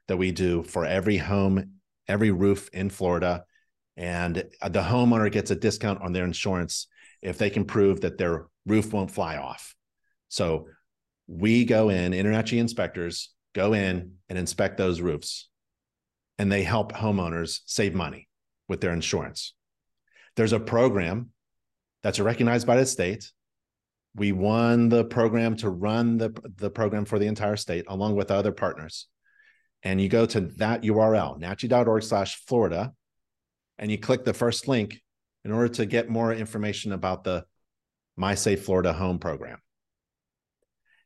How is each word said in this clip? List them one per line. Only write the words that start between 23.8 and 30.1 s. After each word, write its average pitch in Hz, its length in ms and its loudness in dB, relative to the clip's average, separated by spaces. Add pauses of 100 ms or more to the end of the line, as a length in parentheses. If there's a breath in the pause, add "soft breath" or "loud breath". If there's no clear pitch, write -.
We 101 160 2
won 117 580 4
the 117 160 6
program 113 520 2
to 110 140 -2
run 113 480 0
the, 113 120 -2 (260)
the 101 140 -4
program 104 340 -2
for 104 140 -2
the 104 80 2
entire 104 300 -2
state, 87 320 -6
along 98 260 -2
with 101 160 0
other 98 220 2
partners. 80 560 -8 (760 soft breath)
And 95 180 0
you 98 80 2
go 113 180 4